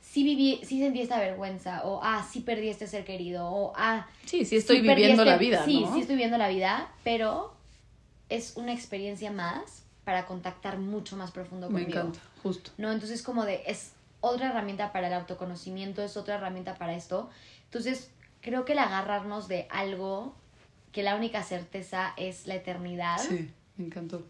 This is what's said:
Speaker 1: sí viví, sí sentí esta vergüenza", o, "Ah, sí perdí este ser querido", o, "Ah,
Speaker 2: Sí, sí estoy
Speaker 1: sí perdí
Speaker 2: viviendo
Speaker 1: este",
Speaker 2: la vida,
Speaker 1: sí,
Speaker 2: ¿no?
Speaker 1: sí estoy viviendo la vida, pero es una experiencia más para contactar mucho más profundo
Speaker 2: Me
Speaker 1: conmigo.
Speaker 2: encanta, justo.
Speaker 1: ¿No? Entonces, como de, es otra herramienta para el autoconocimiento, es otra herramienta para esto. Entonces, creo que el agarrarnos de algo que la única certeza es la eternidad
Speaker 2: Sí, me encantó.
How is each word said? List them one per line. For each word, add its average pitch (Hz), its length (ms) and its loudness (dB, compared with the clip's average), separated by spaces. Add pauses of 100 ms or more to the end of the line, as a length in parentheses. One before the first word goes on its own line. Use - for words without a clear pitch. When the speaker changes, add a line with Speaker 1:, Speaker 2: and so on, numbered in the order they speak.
Speaker 1:
sí - 220 0
viví, 269 400 4
sí 262 160 -4
sentí 262 220 2
esta 240 180 0
vergüenza", 190 640 -4
o, 196 180 -2
"Ah, 214 260 0
sí - 120 -8
perdí 220 280 -2
este 208 180 -6
ser 196 180 -6
querido", 175 420 -4
o, 196 280 -2
"Ah, 220 320 0 (180)
Speaker 2:
Sí, 349 200 2
sí 220 120 0
estoy 233 200 8
Speaker 1:
sí 254 100 6
perdí 202 140 10
Speaker 2:
viviendo 220 220 10
Speaker 1:
este", 190 80 10
Speaker 2:
la 175 60 8
vida, 196 280 6
Speaker 1:
sí, 277 160 6
Speaker 2:
¿no? 202 120 2
Speaker 1:
sí 294 80 4
estoy 277 140 0
viviendo 233 240 2
la 208 100 4
vida, 190 420 0 (120)
pero 233 500 0 (760)
es 233 260 -6
una 240 180 -4
experiencia 202 580 -8
más 202 520 -6 (200)
para 185 220 0
contactar 185 540 -8
mucho 202 380 -6
más 180 140 -8
profundo 180 380 -10
Speaker 2:
Me 185 120 2
Speaker 1:
conmigo. 170 180 -2
Speaker 2:
encanta, 170 200 -4 (220)
justo. - 360 -4
Speaker 1:
¿No? 214 140 -2
Entonces, 220 300 -4
como 240 240 -2
de, 190 220 -2
es - 240 -8 (300)
otra 247 280 2
herramienta 208 420 -4
para 180 160 -2
el 180 60 0
autoconocimiento, 185 880 -8
es 202 160 -6
otra 208 180 -6
herramienta 185 400 -8
para 170 200 -6
esto. 185 340 -6 (360)
Entonces, 254 440 -6 (320)
creo 254 240 -4
que 285 80 -2
el 294 60 2
agarrarnos 202 680 -2
de 180 220 -4
algo 196 680 -6 (560)
que 208 120 -4
la 202 120 2
única 220 280 -2
certeza 185 720 -6
es 185 300 -8
la 190 80 -6
eternidad 175 640 -4
Speaker 2:
Sí, 180 320 -2 (280)
me 180 80 -6
encantó. 165 440 -10